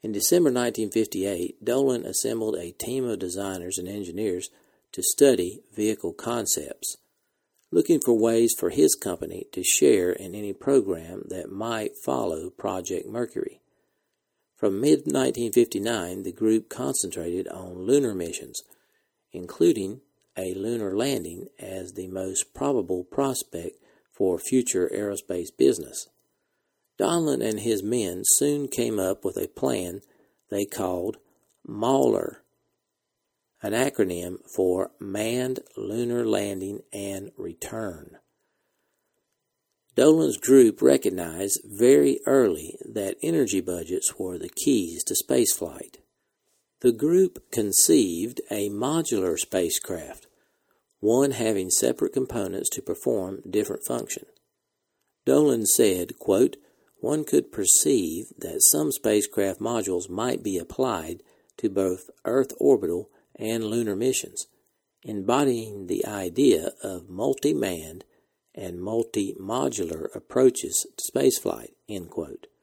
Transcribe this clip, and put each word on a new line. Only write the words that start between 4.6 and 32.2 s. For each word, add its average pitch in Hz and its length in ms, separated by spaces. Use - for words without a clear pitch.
to 92 100
study 107 580
vehicle 107 400
concepts, - 840
looking 147 300
for 120 180
ways 117 400
for 87 120
his - 240
company - 580
to 90 100
share 92 480
in 92 240
any 104 180
program 95 760
that - 220
might 110 420
follow 92 460
Project 92 580
Mercury. - 520
From 101 240
mid-nineteen 135 720
fifty-nine, 101 680
the 90 100
group 110 360
concentrated 92 800
on 92 380
lunar 127 280
missions, 80 480
including 104 680
a 92 180
lunar 101 420
landing 104 520
as 95 340
the 92 160
most 95 440
probable 95 520
prospect 123 720
for 92 280
future 95 540
aerospace 98 640
business. 113 520
Donlin 151 420
and 110 180
his 104 220
men 101 420
soon 147 440
came 117 300
up 95 260
with 92 140
a - 100
plan 98 540
they 101 160
called 92 500
mauler, 113 760